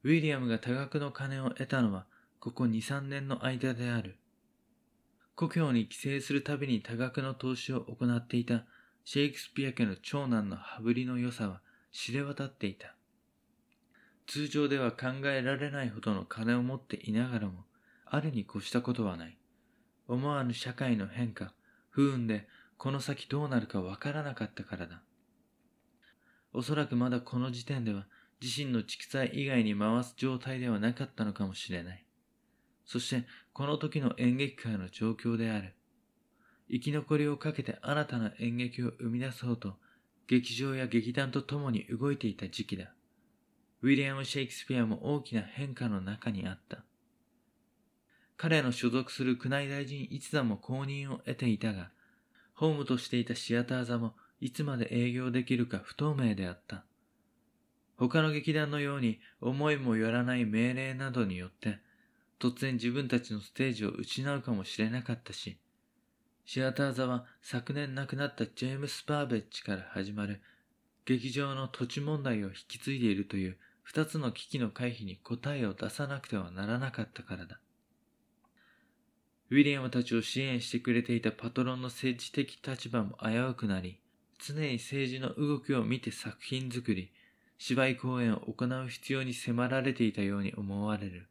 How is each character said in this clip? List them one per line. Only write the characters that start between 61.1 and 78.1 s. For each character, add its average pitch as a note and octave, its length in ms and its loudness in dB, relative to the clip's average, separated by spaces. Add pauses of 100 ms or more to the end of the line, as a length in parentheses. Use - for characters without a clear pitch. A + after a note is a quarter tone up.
ど A#2+ 120 4
に F#2 140 0
よ F2+ 100 -8
っ - 40 -14
て、 G#2 280 -4 (600)
突 B2 220 0
然 C3+ 120 0
自 A#2+ 160 2
分 C3 180 0
た B2 120 4
ち B2 100 -8
の G#2+ 120 -4
ス - 120 -18
テ C3 160 2
ー B2 40 0
ジ G#2+ 120 -2
を - 40 2
失 - 460 -2
う B2+ 60 -2
か B2 120 -2
も F#2+ 100 0
し - 180 -4
れ A2 80 4
な B2 140 -2
か B2 100 -2
っ A#2 100 -4
た - 100 -12
し、 - 240 -10 (880)
シ - 180 0
ア C3 100 2
タ C#3 160 2
ー B2+ 40 -2
座 B2+ 120 2
は B2 200 0 (180)
昨 B2 300 -4
年 C#3+ 200 -2
亡 C3+ 140 -4
く - 80 -2
な C#3+ 140 0
っ - 60 -12
た A#2 120 0
ジ - 180 -6
ェ C3 100 -2
ー C3+ 40 -4
ム C#3+ 80 -4
ス・ - 180 -8
バ D3 200 2
ー - 20 -6
ベ B2 100 2
ッ G2+ 140 0
ジ - 100 -10
か G2+ 140 -2
ら F2+ 160 -6
始 G2 220 -2
ま G#2 120 -2
る G2+ 160 -4 (640)
劇 B2+ 240 2
場 C#3 240 -2
の C3+ 140 -2
土 - 180 -2
地 C#3+ 160 -4
問 C#3+ 220 0
題 A2+ 200 0
を G2 40 -2
引 F#2+ 60 -8 (140)
き - 120 -12
継 C#3 140 -2
い C3+ 60 -2
で A#2+ 80 6
い G2+ 80 6
る G2 100 0
と G2+ 120 -4
い F#2+ 100 2
う F#2 100 -6 (260)
二 D#3 240 0
つ D#3 100 -4
の C3 140 0
危 - 180 -10
機 D3 80 -4
の A#2 140 0
回 B2 220 -4
避 A2+ 120 -8
に F#2+ 120 -8
答 C3 380 -4
え B2 120 0
を G2 80 -2
出 - 160 -4
さ C#3+ 160 -4
な C#3 120 -4
く - 80 -14
て A2 100 -2
は F2+ 120 -2
な F#2 160 -4
ら A#2 140 0
な C3 100 -2
か A#2+ 140 -4
っ - 100 -6
た - 80 -12
か - 140 -6
ら F2 100 -10
だ。 - 140 -18 (1900)